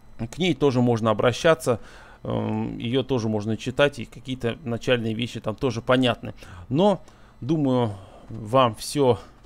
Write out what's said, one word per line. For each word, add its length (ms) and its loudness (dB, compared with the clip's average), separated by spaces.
К 180 -10
ней 160 2
тоже 280 2
можно 300 4
обращаться, 680 2
эм, 540 -4
её 260 -2
тоже 260 -2
можно 280 -2
читать, 420 0
и 60 -10
какие-то 580 -8
начальные 520 -2
вещи 240 -6
там 160 -6
тоже 260 -4
понятны. 520 2
Но, 320 2
думаю, 500 0
вам 460 2
всё 440 2